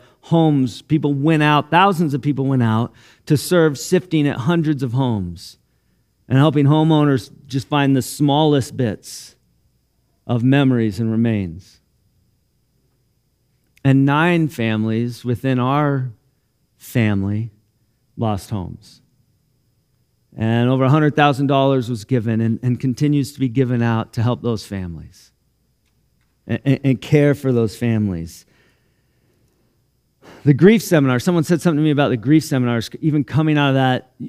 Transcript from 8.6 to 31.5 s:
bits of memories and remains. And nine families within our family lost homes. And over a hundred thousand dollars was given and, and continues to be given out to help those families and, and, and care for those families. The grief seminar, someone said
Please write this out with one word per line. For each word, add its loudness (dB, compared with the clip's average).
bits -8
of -2
memories 2
and -2
remains. -4
And 4
nine 2
families -4
within -2
our -2
family -2
lost -4
homes. -12
And 0
over 0
a 2
hundred 2
thousand 0
dollars 0
was -8
given -2
and, -2
and -2
continues -2
to -10
be -2
given -2
out -2
to -2
help -2
those -4
families -12
and, -4
and, 0
and 0
care 2
for -4
those -2
families. -4
The 6
grief 6
seminar, 2
someone 0
said 0